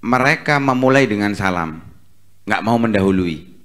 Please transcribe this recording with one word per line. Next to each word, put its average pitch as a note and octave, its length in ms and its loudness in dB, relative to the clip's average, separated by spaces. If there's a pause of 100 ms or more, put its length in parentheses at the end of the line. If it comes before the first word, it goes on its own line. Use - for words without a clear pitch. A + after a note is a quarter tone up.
mereka C3+ 560 0
memulai C3 480 2
dengan G#2 260 0
salam, F2 480 -4 (640)
nggak G2 180 -2
mau A#2 120 0
mendahului. F#2+ 760 0 (160)